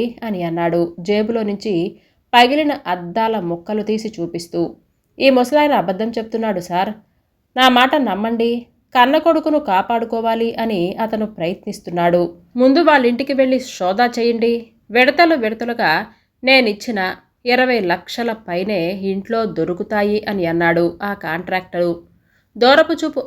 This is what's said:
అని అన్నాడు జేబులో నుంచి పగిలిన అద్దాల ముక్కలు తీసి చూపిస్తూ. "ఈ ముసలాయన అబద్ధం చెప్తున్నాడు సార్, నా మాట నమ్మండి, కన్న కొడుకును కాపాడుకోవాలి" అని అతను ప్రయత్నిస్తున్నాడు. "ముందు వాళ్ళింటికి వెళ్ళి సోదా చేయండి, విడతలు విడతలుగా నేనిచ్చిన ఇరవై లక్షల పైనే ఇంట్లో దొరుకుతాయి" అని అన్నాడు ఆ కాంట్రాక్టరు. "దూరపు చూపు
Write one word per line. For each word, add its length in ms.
అని 200
అన్నాడు 380
జేబులో 420
నుంచి 340
పగిలిన 400
అద్దాల 520
ముక్కలు 420
తీసి 280
చూపిస్తూ. 520
"ఈ 120
ముసలాయన 440
అబద్ధం 360
చెప్తున్నాడు 500
సార్, 320
నా 140
మాట 260
నమ్మండి, 560
కన్న 220
కొడుకును 420
కాపాడుకోవాలి" 960
అని 260
అతను 240
ప్రయత్నిస్తున్నాడు. 960
"ముందు 240
వాళ్ళింటికి 540
వెళ్ళి 260
సోదా 460
చేయండి, 480
విడతలు 440
విడతలుగా 560
నేనిచ్చిన 560
ఇరవై 340
లక్షల 540
పైనే 460
ఇంట్లో 440
దొరుకుతాయి" 800
అని 200
అన్నాడు 400
ఆ 100
కాంట్రాక్టరు. 800
"దూరపు 380
చూపు 340